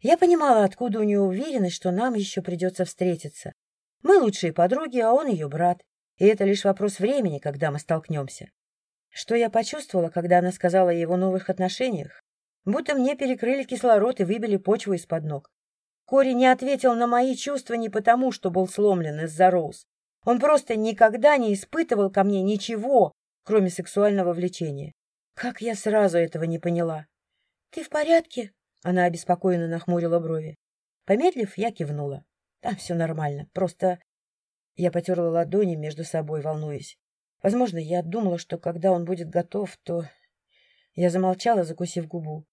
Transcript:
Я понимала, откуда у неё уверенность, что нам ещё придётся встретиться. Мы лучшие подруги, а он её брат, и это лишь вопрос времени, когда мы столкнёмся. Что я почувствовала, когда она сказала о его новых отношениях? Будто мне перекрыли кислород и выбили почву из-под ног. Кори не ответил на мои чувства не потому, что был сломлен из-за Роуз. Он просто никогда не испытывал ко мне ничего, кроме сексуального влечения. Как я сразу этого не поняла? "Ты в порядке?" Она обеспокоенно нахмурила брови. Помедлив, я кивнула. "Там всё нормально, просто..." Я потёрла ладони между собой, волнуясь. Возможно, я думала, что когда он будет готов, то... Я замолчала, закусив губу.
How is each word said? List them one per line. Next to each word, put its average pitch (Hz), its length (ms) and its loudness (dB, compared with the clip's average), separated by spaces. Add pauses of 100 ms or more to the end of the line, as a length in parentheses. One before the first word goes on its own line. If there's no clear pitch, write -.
Я 311 160 4
понимала, 302 480 4
откуда 220 340 -2
у 214 40 0
неё 202 180 2
уверенность, 196 540 -2
что 185 160 -4
нам 233 240 0
ещё 196 260 -4
придётся 180 420 -4
встретиться. 170 720 -6 (480)
Мы 381 160 6
лучшие 202 340 0
подруги, 247 480 0
а 226 140 4
он 294 140 2
её 160 200 -2
брат, 175 340 0 (360)
и 180 80 2
это 208 180 4
лишь 196 220 0
вопрос 202 340 0
времени, 208 400 0
когда 147 320 -4
мы 147 80 -6
столкнёмся. 156 720 -6 (600)
Что - 260 -4
я 233 140 2
почувствовала, 220 600 -2
когда 175 300 4
она 180 120 0
сказала 185 380 2
о 170 40 2
его 170 220 0
новых 185 340 -2
отношениях? 185 720 -4 (440)
Будто 269 300 -2
мне 269 200 0
перекрыли 262 480 -2
кислород 233 560 2
и 202 40 2
выбили 208 340 -2
почву 202 360 -2
из-под 165 300 -6
ног. 147 260 -8 (560)
Кори 262 280 4
не 254 140 4
ответил 254 480 2
на 240 120 0
мои 247 280 2
чувства 269 400 -6
не 226 140 -4
потому, 233 420 2
что 190 200 -6
был 185 160 0
сломлен 175 540 0
из-за 165 280 4
Роуз. 175 360 -2 (400)
Он 240 140 2
просто 285 360 2
никогда 226 640 4
не 226 160 2
испытывал 202 580 -2
ко 196 120 2
мне 196 180 0
ничего, 214 720 0 (300)
кроме 202 260 2
сексуального 190 640 0
влечения. 156 580 -6 (420)
Как - 280 -10
я 226 140 -4
сразу 208 420 2
этого 165 260 -2
не 165 160 -4
поняла? 165 480 -4 (640)
"Ты - 120 -12
в - 60 -16
порядке?" 302 600 0 (320)
Она 180 220 2
обеспокоенно 175 600 0
нахмурила 170 520 0
брови. 160 360 -6 (500)
Помедлив, 240 520 0
я 220 140 -2
кивнула. 143 540 -8 (360)
"Там - 140 -6
всё - 200 -8
нормально, 156 580 -4
просто..." 180 460 -2 (760)
Я 175 160 0
потёрла 175 380 -2
ладони 170 460 0
между 151 280 -10
собой, 156 380 -6
волнуясь. 151 560 -8 (440)
Возможно, 214 360 0
я 165 240 -4
думала, 175 360 -2
что 170 200 -10
когда 170 340 -2
он 175 140 0
будет 170 240 -6
готов, 180 540 -4
то... 170 220 -6 (920)
Я 175 140 2
замолчала, 185 540 0
закусив 165 440 -6
губу. 156 460 -10